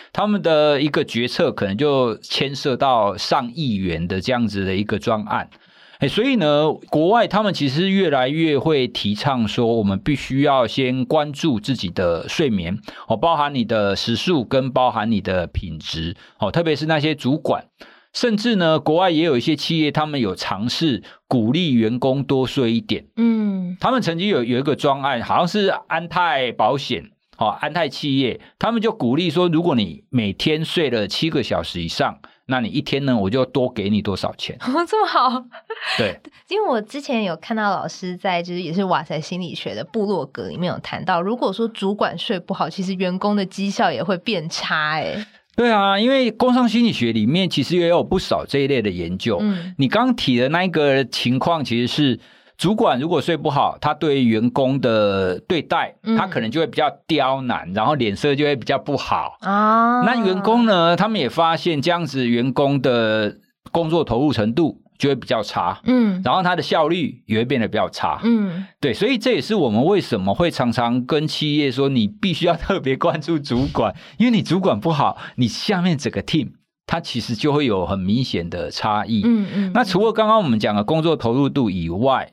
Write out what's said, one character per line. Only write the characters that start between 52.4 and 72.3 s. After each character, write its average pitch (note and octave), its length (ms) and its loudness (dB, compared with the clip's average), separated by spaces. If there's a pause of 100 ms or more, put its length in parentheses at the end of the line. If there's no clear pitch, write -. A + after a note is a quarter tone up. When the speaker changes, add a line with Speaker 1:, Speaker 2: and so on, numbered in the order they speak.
Speaker 1:
主 G#3+ 180 0
管 D#3+ 240 2
如 D#3+ 80 -2
果 E3 120 0
睡 E3 160 0
不 D3+ 140 -2
好， B2+ 300 2
他 D3+ 120 0
对 C#3+ 320 0
员 A2+ 260 4
工 C3 300 0
的 G2+ 600 2
对 E3+ 200 -2
待， - 440 -2
Speaker 2:
嗯。 A3+ 120 0
Speaker 1:
他 F#3+ 100 0
可 F3+ 140 -4
能 A2+ 100 -4
就 D3+ 100 -2
会 D#3+ 60 0
比 A#2 100 -10
较 D3+ 120 2 (180)
刁 C3+ 360 2
难， F2 320 -4
然 G#2+ 100 0
后 D3+ 100 2
脸 A2+ 200 0
色 C#3+ 200 0
就 D3 100 2
会 C#3+ 100 2
比 A2 100 -6
较 C#3 140 0
不 C#3+ 180 -4
好。 - 440 -4
Speaker 2:
啊。 A3 640 2
Speaker 1:
那 A#3 120 2 (100)
员 F#3 180 0
工 A3+ 240 4
呢， F3 280 4
他 F#3+ 140 2
们 A3 120 -2
也 B2 80 0
发 E3 280 2
现 D3+ 260 0
这 E3+ 80 0
样 F3 160 0
子 C3+ 220 -2
员 A#2+ 240 2
工 C#3 280 2
的 A2 560 2 (360)
工 E3 180 0
作 E3 140 2
投 A#2 160 0
入 D3 120 2
程 A#2 220 0
度 D#3+ 260 0 (180)
就 C#3 100 0
会 C#3 60 2
比 A#2+ 120 -6
较 A#2 160 0
差。 F#2 420 -4
Speaker 2:
嗯。 A3+ 400 2
Speaker 1:
然 B2+ 80 2
后 F#3 100 2
他 F3+ 120 2
的 D#3+ 80 0
效 - 240 2
率 D#3+ 400 -2
也 A2 120 0
会 A#2 60 2
变 B2+ 160 0
得 G#2+ 60 0
比 G#2 100 -4
较 F#2+ 120 0
差。 - 340 -4
Speaker 2:
嗯。 G3 440 0 (140)
Speaker 1:
对， C3 120 0
所 G#3+ 160 0
以 C4 100 0
这 B3 140 0
也 E3 80 2
是 G3 140 -4
我 D3+ 140 2
们 A2 160 2
为 F#3+ 160 4
什 A2 200 -2
么 G2 120 0
会 E3+ 180 0
常 B2 200 0
常 A#2+ 340 0
跟 D#3 220 0
企 D3 300 -2
业 C#3+ 140 2
说， C#3 180 0
你 A#2+ 180 2
必 E3+ 260 -2